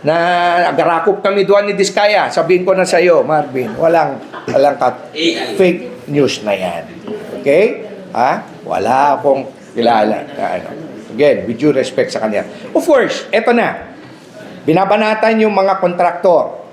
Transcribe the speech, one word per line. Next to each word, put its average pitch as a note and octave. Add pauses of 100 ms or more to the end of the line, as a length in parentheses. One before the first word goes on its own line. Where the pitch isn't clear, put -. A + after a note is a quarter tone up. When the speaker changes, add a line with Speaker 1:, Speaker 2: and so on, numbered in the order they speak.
Speaker 1:
Na D3+ (560)
agarakop E3
kami G3
doon G3+
ni -
Diskaya. G3
Sabihin F3
ko F#3+
na F#3
sa'yo, E3+
Marvin, C3
walang, D#3+ (320)
walang C3+
kat-, -
Speaker 2:
A -
I. E3
Speaker 1:
fake -
news C#3+
na G#2
yan. F2+ (560)
Okay? F3 (240)
Ha? C3+ (240)
Wala B2+
akong C#3 (280)
kilala A2
na G2+ (140)
ano. - (460)
Again, A#2
with A#2
due C#3+
respect B2+
sa A2
kanya. G#2 (240)
Of D4+
course, B3+
eto A3+
na. G#3+ (680)
Binabanatan G#3+
yung G#3
mga F#3+
kontraktor. F3